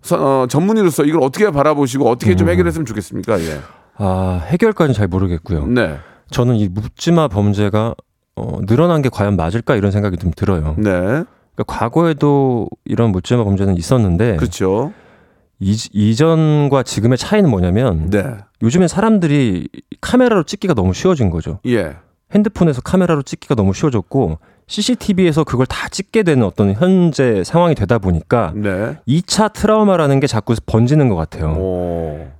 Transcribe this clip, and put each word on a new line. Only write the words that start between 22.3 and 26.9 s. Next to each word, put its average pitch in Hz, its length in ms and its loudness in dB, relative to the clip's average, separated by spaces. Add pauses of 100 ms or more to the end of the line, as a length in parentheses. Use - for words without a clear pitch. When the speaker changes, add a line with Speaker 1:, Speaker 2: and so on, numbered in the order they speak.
Speaker 2:
핸드폰에서 190 480 0
카메라로 170 400 0
찍기가 - 340 -6
너무 98 180 2
쉬워졌고 113 680 -2 (280)
씨씨티비에서 180 800 0
그걸 127 200 0
다 - 220 -8
찍게 - 360 -4
되는 143 220 2
어떤 98 280 0
현재 143 720 2